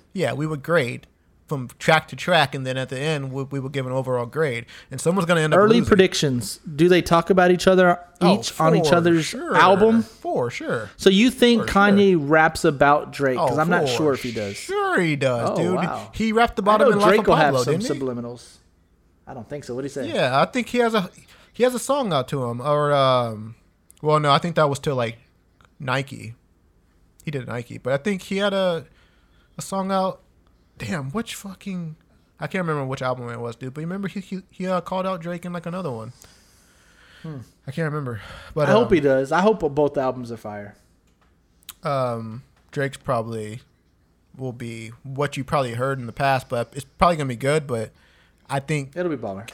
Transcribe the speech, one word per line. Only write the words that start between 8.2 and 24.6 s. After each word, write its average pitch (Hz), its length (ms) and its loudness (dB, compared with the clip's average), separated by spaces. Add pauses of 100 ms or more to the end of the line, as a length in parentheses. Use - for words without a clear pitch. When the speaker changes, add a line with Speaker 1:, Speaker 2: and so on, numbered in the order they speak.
Speaker 1:
Oh, 190 180 4
Speaker 2:
each - 180 -8
on 160 160 4
each 160 140 2
Speaker 1:
for 175 60 6
Speaker 2:
other's 170 320 4
Speaker 1:
sure. 302 280 -6
Speaker 2:
album? 202 480 6
Speaker 1:
For 170 480 -4
sure. 170 460 -6
Speaker 2:
So - 140 4
you 208 200 6
think 240 360 4
Speaker 1:
For - 20 -6
Speaker 2:
Kanye 202 440 6
Speaker 1:
sure. 175 80 4
Speaker 2:
raps 156 440 4
about 143 480 2
Drake? 131 240 0
'Cause 143 220 0
Speaker 1:
Oh, - 20 0
Speaker 2:
I'm 160 80 0
not 175 140 2
Speaker 1:
for 139 60 0
Speaker 2:
sure 147 260 0
if - 80 -4
he 123 100 -6
does. 104 240 -6
Speaker 1:
sure 392 420 -2
he 156 180 0
does, 131 340 -2
Speaker 2:
Oh, 220 60 -4
Speaker 1:
dude. 175 180 0
Speaker 2:
wow. 117 400 -4
Speaker 1:
He 220 180 -2
rapped 233 260 2
about 214 220 2
Speaker 2:
I 285 60 6
Speaker 1:
him 240 60 6
Speaker 2:
know 202 40 2
Speaker 1:
in 202 60 0
Life 214 80 6
Speaker 2:
Drake 214 100 6
Speaker 1:
of 196 60 -2
Speaker 2:
will 180 100 6
have 160 160 4
Speaker 1:
Pablo, 127 120 0
Speaker 2:
some 147 140 0
Speaker 1:
didn't 233 160 -4
he? - 60 -6
Speaker 2:
subliminals. 120 460 -8 (800)
I 131 80 -18
don't 120 140 -16
think 143 160 -12
so. 123 100 -10
What'd 139 160 -8
he - 20 -14
say? 135 160 -8
Speaker 1:
Yeah, 147 320 0
I 175 60 4
think 247 220 -4
he 240 100 -2
has 226 160 2
a, 185 160 0 (420)
he 214 120 -2
has 254 100 2
a 240 40 -6
song 269 360 -2
out 127 140 0
to 143 160 -4
him, 120 180 -6
or, 147 320 0
um, 120 600 0 (440)
well, 151 180 2
no, 147 140 2
I 151 60 6
think 170 180 -4
that 151 140 4